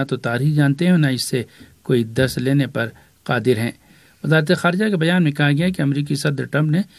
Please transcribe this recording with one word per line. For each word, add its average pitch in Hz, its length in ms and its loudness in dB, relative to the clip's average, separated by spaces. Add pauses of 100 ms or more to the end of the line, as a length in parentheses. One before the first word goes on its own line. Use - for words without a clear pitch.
تو 131 80 -4
تاریخ 127 380 -2
جانتے 143 300 2
ہیں 180 60 4
اور 175 80 4
نہ 147 80 2
اس 127 160 -4
سے 123 200 -4 (400)
کوئی 120 200 2
درس 120 340 -2
لینے 135 300 0
پر 117 200 -4 (360)
قادر 123 340 0
ہیں۔ 117 140 -4 (520)
وزارت 160 340 2
خارجہ 180 320 0
کے 202 60 -2
بیان 170 280 2
میں 147 80 2
کہا 147 200 2
گیا 165 180 0
کہ 185 120 -4
امریکی 143 340 -2
صدر 139 300 -4
ٹرمپ 151 260 0
نے 175 100 2 (180)